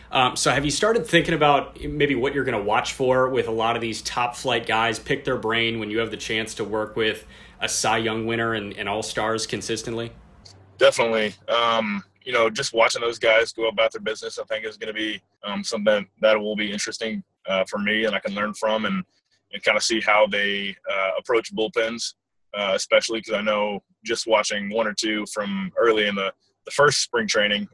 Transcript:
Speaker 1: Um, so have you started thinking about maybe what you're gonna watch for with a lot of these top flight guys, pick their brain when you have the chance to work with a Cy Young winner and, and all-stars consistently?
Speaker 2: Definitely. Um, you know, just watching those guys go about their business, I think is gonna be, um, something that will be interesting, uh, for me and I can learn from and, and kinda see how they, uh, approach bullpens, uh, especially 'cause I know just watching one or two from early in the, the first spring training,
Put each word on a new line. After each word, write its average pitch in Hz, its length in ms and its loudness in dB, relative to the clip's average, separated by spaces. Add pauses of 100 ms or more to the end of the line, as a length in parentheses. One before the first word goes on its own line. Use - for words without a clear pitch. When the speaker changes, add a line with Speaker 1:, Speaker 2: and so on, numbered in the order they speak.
(120)
Speaker 1:
Um, 127 240 4
so - 140 2
have 135 140 0
you 151 60 0
started 214 360 2
thinking 170 280 4
about 143 480 2
maybe 147 320 0
what 131 200 0
you're 139 100 0
gonna 117 180 -2
watch 107 300 0
for 127 380 2
with 120 180 0
a 113 40 -4
lot 113 220 0
of 117 60 -4
these 113 220 -6
top - 340 -4
flight 120 300 -2
guys, 113 320 0
pick 135 260 -4
their 127 140 -2
brain 113 420 0
when 107 100 -6
you 107 80 0
have 113 120 -2
the 107 80 -8
chance 110 380 -4
to 113 80 -4
work 104 300 -4
with 110 320 -2 (340)
a 110 80 -2
Cy 113 300 0
Young 110 280 -2
winner 113 260 -2
and, 104 240 -6
and 101 100 -8
all-stars 110 600 -2
consistently? 113 640 -6 (640)
Speaker 2:
Definitely. 113 580 4 (140)
Um, 113 560 2 (180)
you 131 100 -6
know, 117 180 4
just 110 240 -6
watching 113 260 4
those 117 180 -2
guys 113 340 4
go 113 160 -2
about 110 240 2
their 113 100 -10
business, 110 360 -6
I 110 60 -8
think 110 220 -6
is 107 100 -10
gonna 110 160 -10
be, 107 300 -6 (200)
um, 101 220 -6
something 104 420 0 (140)
that 107 180 6
will 107 180 -2
be 104 140 -2
interesting, 107 540 -6 (240)
uh, 95 200 2
for 104 100 -6
me 107 280 0
and 104 80 0
I 98 40 -2
can 101 160 -4
learn 104 200 -2
from 110 320 0
and, 95 180 -2 (480)
and 101 100 -14
kinda 104 180 2
see 113 200 0
how 107 260 4
they, 101 500 -2 (160)
uh, 95 260 -2
approach 113 360 -2
bullpens, 113 600 -2 (400)
uh, 101 200 0
especially 110 480 2
'cause 110 120 -4
I 101 80 -2
know 104 400 -2 (220)
just 113 220 -4
watching 104 440 2
one 110 160 0
or 104 80 -4
two 107 380 -2
from 98 440 -4
early 110 300 4
in 101 80 0
the, 95 180 -2 (320)
the - 80 -14
first 143 300 4
spring 113 260 -2
training, 104 460 2